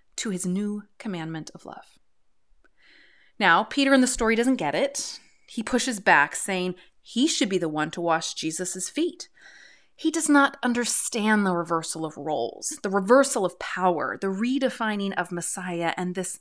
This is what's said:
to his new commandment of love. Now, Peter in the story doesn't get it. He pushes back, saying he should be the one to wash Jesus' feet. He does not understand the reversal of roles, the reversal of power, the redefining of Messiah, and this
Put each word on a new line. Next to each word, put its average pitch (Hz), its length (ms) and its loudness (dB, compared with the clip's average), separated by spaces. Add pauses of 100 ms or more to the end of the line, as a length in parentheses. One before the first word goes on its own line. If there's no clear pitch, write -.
(180)
to - 120 -4
his 185 160 -2
new 208 380 -2 (160)
commandment 160 560 -8
of - 100 -20
love. - 340 -18 (1400)
Now, 185 240 6
Peter 277 300 2
in 262 80 8
the 247 60 4
story 226 280 0
doesn't 240 220 2
get 147 180 -2
it. - 440 -4 (280)
He - 160 -8
pushes 226 360 -2
back, 156 360 6
saying 180 400 -2 (260)
he - 260 0
should 240 220 0
be 190 80 2
the 165 120 -2
one 151 220 -2
to 175 100 -8
wash 165 340 0
Jesus' 175 520 -6
feet. - 420 -4 (720)
He 320 80 0
does 311 180 0
not 277 360 6
understand 220 840 0
the 180 100 2
reversal 165 500 -2
of 151 120 -8
roles, 143 640 -4
the 208 80 -2
reversal 208 560 4
of 175 140 -4
power, 175 600 0
the 196 140 -2
redefining 220 800 -2
of 170 180 -4
Messiah, 175 640 -4
and 180 200 -4
this 180 260 -6